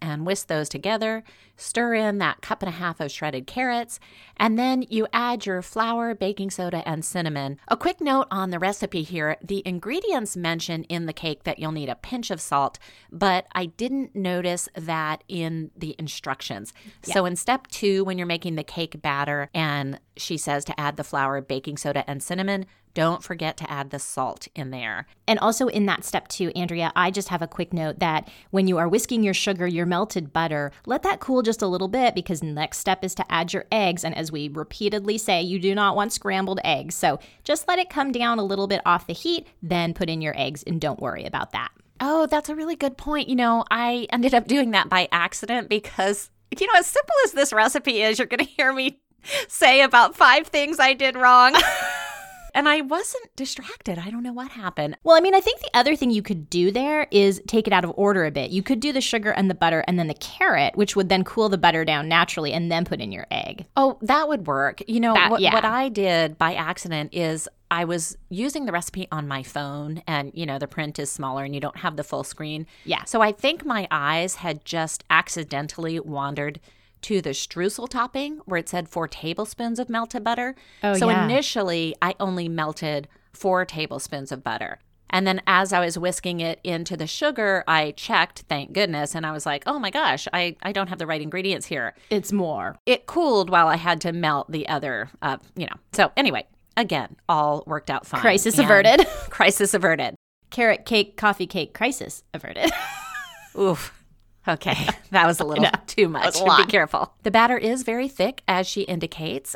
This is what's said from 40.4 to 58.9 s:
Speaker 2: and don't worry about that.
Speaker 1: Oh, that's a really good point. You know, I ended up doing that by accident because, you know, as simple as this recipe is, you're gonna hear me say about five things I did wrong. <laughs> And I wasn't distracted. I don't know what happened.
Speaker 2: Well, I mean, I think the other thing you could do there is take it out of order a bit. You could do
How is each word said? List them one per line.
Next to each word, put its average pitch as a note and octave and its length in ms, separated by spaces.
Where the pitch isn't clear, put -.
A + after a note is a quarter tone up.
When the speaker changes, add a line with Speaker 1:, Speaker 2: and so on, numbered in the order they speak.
Speaker 2:
and E3 160
don't D3+ 220
worry - 240
about - 280
that. - 180
Speaker 1:
Oh, D4+ 280
that's D4+ 240
a D4+ 40
really D#4 220
good C#4 220
point. D4 280
You B3+ 100
know, A#3 340
I A#3+ 400
ended A#3+ 240
up A#3+ 120
doing B3 260
that G3 180
by F#3 200
accident G#3 600
because, G3+ 580
you F#4+ 80
know, A4+ 100
as F4 100
simple C#5+ 280
as G4 80
this C#4 220
recipe A3+ 480
is, A3 160
you're B3 80
gonna B3 180
hear C4 300
me C4 260
say C4+ 320
about C4 340
five D4 340
things D4 300
I C4+ 140
did C4 240
wrong. B3 440
<laughs> - 40
And C#4+ 140
I D4+ 140
wasn't F4+ 520
distracted. C4+ 640
I F3+ 120
don't A#3 120
know B3 120
what B3 160
happened. E3+ 540
Speaker 2:
Well, E4 120
I E4 40
mean, F#4 140
I G4 60
think A4 200
the - 120
other C4 240
thing B3 140
you G#3+ 100
could E3+ 300
do F3 200
there C#4 400
is G3 380
take A3 180
it G3+ 60
out F#3 100
of E3+ 140
order G3 300
a D3+ 40
bit. C#3 200
You F#3+ 120
could B3+ 160
do C#4+ 140